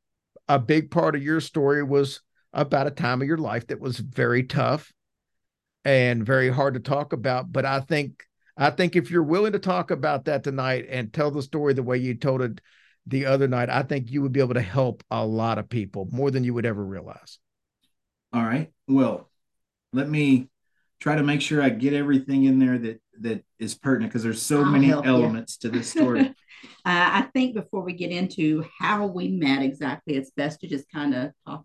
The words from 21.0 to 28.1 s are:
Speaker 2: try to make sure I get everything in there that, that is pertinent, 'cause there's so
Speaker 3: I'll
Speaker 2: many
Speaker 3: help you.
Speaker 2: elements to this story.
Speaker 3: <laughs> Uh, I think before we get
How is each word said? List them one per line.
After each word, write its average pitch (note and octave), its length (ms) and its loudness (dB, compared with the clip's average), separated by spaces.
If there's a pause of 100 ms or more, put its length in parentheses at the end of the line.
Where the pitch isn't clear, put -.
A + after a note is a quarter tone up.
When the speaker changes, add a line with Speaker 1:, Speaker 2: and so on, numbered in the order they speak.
Speaker 2:
try D3+ 160 0
to D3+ 80 2
make C#3+ 160 0
sure D3+ 200 0
I C#3 100 6
get B2 240 0
everything C3+ 500 2
in C3+ 160 6
there B2+ 180 4
that, A2+ 240 -8 (200)
that A2 220 -6 (140)
is A2 160 -8
pertinent, A2+ 380 -2
'cause A#2 100 -4
there's A2+ 180 -4
so D3 200 0
Speaker 3:
I'll C#3 60 4
Speaker 2:
many C#3 200 6
Speaker 3:
help C#3 180 4
you. C3 60 2
Speaker 2:
elements A#2 480 2
to A#2 100 -6
this A#2 220 -4
story. C4 500 2
Speaker 3:
<laughs> - 40 -20 (400)
Uh, F3+ 400 2
I - 80 -14
think B3+ 220 0
before G3+ 280 -6
we F3+ 120 -6
get F3 160 -6